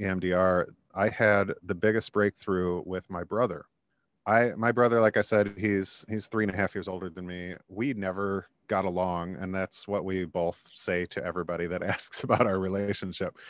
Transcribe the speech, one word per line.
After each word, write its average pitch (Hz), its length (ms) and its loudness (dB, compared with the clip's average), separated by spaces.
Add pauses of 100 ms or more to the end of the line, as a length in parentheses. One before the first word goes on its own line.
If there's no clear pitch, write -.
E 101 40 -4
M 95 160 -2
D 90 120 0
R, 90 360 4 (260)
I 101 160 2
had 101 520 4
the 92 140 -6
biggest 107 360 0
breakthrough 92 760 0
with 92 240 -8
my 87 140 -6
brother. 101 420 -2 (600)
I, 113 300 4
my 117 160 2
brother, 117 280 6
like 110 160 6
I 104 60 4
said, 101 360 2
he's, 98 500 -2
he's 110 200 -6
three 107 160 0
and 98 100 0
a - 20 -6
half 98 180 0
years 95 140 -8
older 92 220 -8
than 90 160 -12
me. 90 280 -10 (140)
We 120 260 -2
never 98 540 -2 (200)
got 98 180 2
along, 90 500 0
and 92 180 -6
that's - 340 -4
what 98 160 -2
we 95 220 -2
both 85 480 -4
say 90 320 -2
to - 180 -8
everybody 85 440 -4
that 87 140 -4
<laughs> 98 120 -2
asks - 300 -8
about 117 220 4
our 95 140 2
relationship. 95 800 -4 (120)